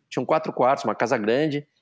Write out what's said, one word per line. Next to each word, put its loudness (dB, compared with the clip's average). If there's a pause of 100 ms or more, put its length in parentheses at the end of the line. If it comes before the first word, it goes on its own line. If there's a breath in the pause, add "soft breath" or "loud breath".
tinham -4
quatro 0
quartos, 2
uma -2
casa 0
grande. 0 (160)